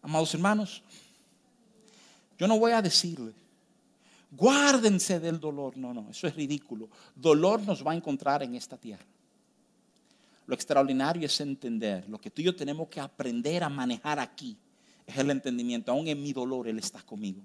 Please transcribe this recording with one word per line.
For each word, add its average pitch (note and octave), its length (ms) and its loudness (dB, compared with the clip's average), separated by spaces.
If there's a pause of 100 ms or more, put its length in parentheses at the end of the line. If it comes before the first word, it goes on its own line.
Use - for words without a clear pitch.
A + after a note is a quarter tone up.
Amados D#3+ 320 0
hermanos, G3+ 480 0 (1600)
yo C4+ 100 2
no A3 100 6
voy A3+ 140 4
a A3+ 100 4
decirle, D#3+ 520 0 (960)
"Guárdense A3+ 880 6
del E3 200 -2
dolor". C#3+ 380 -6
No, B2+ 160 -8
no, A2 160 -10
eso A#2 180 -6
es C#3+ 80 -4
ridículo. C#3 540 -6 (260)
Dolor E3 460 6
nos F#3+ 240 -4
va D3+ 60 0
a E3 40 0
encontrar C#3+ 460 0
en B2 140 -6
esta B2 220 -12
tierra. G#2 280 -16 (1400)
Lo B2+ 80 -2
extraordinario C#3 720 2
es - 140 0
entender A2+ 720 -4
lo G#2+ 100 -12
que - 120 -14
tú - 100 -8
y E3 40 0
yo F3+ 100 2
tenemos D#3 340 -6
que - 100 -12
aprender C#3 640 -4
a D3+ 60 -2
manejar C#3+ 500 -4
aquí. A#2+ 380 -8 (480)
Es - 120 -12
el C3+ 120 2
entendimiento. A#2+ 640 -2
Aún D3+ 160 0
en D3 140 -4
mi C#3+ 120 -6
dolor, B2+ 340 -4
Él A2 120 -4
está - 240 -10
conmigo. G2+ 420 -8